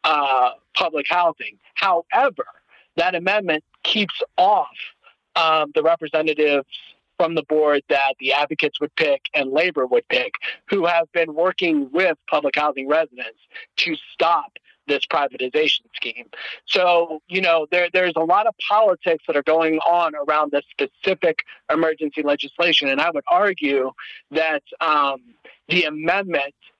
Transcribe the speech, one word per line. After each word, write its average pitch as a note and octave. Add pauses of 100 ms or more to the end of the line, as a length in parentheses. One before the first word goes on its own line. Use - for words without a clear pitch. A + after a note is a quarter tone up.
uh, D3 (220)
public D#3
housing. F3+ (140)
However, G3 (500)
that F3
amendment F3 (180)
keeps - (160)
off, F#3 (580)
um, D#3+
the D#3
representatives D3+ (500)
from E3
the D3+
board D3+
that C#3
the C3
advocates D3
would D3+
pick C#3+ (100)
and C3+
labor D3+
would -
pick, B2+ (340)
who F#3+
have E3+
been E3
working D#3+
with E3+ (120)
public D3
housing C#3
residents B2+ (360)
to D#3+ (160)
stop E3 (340)
this C#3+
privatization C#3+ (120)
scheme. A#2+ (360)
So, E3+
you F#3
know, E3
there, F3
there's F#3
a D#3+
lot G3
of G#3 (120)
politics F#3+
that D#3
are C#3+
going D#3+
on E3+
around D3+
this C#3+
specific E3 (300)
emergency D#3
legislation. D3
And C#3
I E3+
would F#3
argue D3+ (400)
that, D#3 (160)
um, C#3 (320)
the E3+
amendment E3 (240)